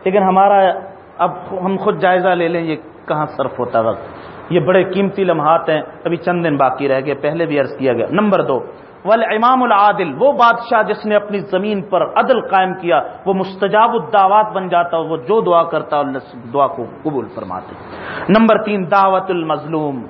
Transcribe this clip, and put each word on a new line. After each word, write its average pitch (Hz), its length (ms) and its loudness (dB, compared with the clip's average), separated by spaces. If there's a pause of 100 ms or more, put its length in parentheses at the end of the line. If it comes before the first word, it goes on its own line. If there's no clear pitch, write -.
لیکن 190 200 2
ہمارا، 190 480 6 (460)
اب 175 140 0 (340)
ہم 190 120 -2
خود 185 220 -2
جائزہ 185 280 2
لے 175 200 2
لیں 170 140 -2
یہ 160 140 -4 (320)
کہاں 151 180 -2
صرف - 340 -6
ہوتا 117 200 0
وقت۔ 113 400 -4 (300)
یہ 175 100 2
بڑے 180 240 4
قیمتی 190 400 -2
لمحات 165 460 2
ہیں، 151 120 2 (240)
ابھی 170 120 -2
چند 175 280 -2
دن 147 120 0
باقی 135 300 0
رہ 135 180 2
گئے، 147 80 -2
پہلے 147 320 -2
بھی 147 140 -2
عرض - 180 -2
کیا 131 160 0
گیا۔ 113 180 0
نمبر 190 300 2
دو، 143 180 0 (460)
والامام 226 580 2
العادل، 196 560 2
وہ 269 120 4
بادشاہ 233 520 2
جس 202 220 -4
نے 208 100 0
اپنی 208 240 0
زمین 196 420 -2
پر 175 200 0 (140)
عدل 226 260 2
قائم 185 320 0
کیا، 156 280 0 (240)
وہ 190 80 0
مستجاب 202 600 2
الدعوات 214 600 2
بن 190 160 -4
جاتا، 175 280 0
وہ 160 200 -4
جو 190 240 0
دعا 170 220 2
کرتا 151 360 -2
اللہ 127 540 -8
دعا 139 140 2
کو 123 160 -6 (200)
قبول 139 220 -4 (100)
فرماتے۔ 92 400 -12 (540)
نمبر 214 340 4
تین، 202 280 -4
دعوت 190 380 2
المظلوم 151 800 -4